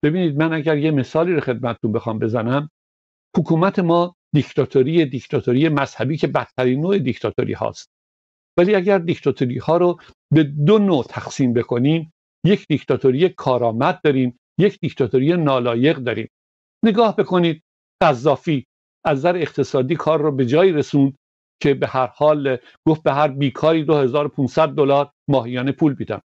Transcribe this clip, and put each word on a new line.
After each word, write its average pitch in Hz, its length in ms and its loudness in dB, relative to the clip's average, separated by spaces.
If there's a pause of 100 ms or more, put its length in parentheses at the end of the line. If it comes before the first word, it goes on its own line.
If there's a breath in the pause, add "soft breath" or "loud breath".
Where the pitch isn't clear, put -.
ببینید 156 340 0
من 160 160 0
اگر 156 240 0
یه 156 140 0
مثالی 160 420 -2
رو 156 60 0
خدمتتون 117 520 -4
بخوام 110 280 -4
بزنم، 120 500 -2 (680)
حکومت 170 420 0
ما 170 360 0 (180)
دیکتاتوری، 143 720 2
دیکتاتوری 127 640 -2
مذهبی 139 480 -4
که 156 100 -2
بدترین 127 540 -2
نوع 185 180 0
دیکتاتوری 110 540 -4
هاست. 110 340 -8 (720)
ولی 190 160 4
اگر 196 220 2
دیکتاتوری 139 600 -2
ها 156 200 0
رو 175 220 0 (340 loud breath)
به 156 100 6
دو 147 360 2
نوع 180 240 2
تقسیم 123 500 -4
بکنیم، 131 580 0 (340)
یک 196 240 2
دیکتاتوری 139 600 2
کارآمد 123 760 -2
داریم، 131 340 0 (220)
یک 196 220 2
دیکتاتوری 135 560 0
نالایق 131 600 0
داریم. 113 300 -6 (580)
نگاه 220 300 2
بکنید، 170 480 0 (400)
قذافی 143 640 0 (400)
از 156 120 0
نظر 170 180 0
اقتصادی 139 600 -2
کار 156 260 -2
رو 151 100 0
به 135 140 -2
جایی 160 260 4
رسوند 139 440 0 (460)
که 143 120 2
به 131 140 -4
هر 127 200 -2
حال 143 500 0 (300 soft breath)
گفت 160 160 0
به 151 100 2
هر 151 140 2
بیکاری 143 560 0
دو 156 120 2
هزار 143 300 0
و 147 40 -4
پونصد 156 400 0
دلار 139 420 0 (180)
ماهیانه 127 420 -2
پول 143 280 0
می‌دم. 104 260 -8